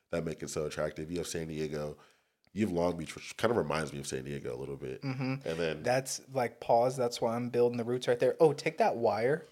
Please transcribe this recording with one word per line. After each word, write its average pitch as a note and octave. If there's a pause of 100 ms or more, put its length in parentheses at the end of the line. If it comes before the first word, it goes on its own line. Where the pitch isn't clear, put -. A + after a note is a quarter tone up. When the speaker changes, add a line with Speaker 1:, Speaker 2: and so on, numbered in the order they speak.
(100)
Speaker 1:
that E2+
make D#2
it D2
so D#2
attractive. D#2
You F2
have E2
San E2
Diego. D2+ (560)
You G#2
have F2+
Long E2+
Beach, D#2+
which -
kind A2+
of A#2
reminds D2+
me C#2+
of C#2
San C2
Diego C2+
a -
little C#2
bit. C2
Speaker 2:
Mm-hmm. C3 (140)
Speaker 1:
And E3
then E2+
Speaker 2:
That's, C3 (140)
like, B2
pause. B2+
That's A#2+
why A#2
I'm A#2+
building A#2+
the A#2
roots B2
right B2
there. B2+
Oh, D#3
take D#3
that G#3
wire A2+